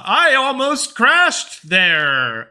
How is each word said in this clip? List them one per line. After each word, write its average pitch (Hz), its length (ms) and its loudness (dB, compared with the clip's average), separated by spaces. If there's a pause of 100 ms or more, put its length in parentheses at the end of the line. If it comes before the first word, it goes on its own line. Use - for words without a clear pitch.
I 285 300 2
almost 269 600 -2
crashed 311 720 0
there. 147 800 0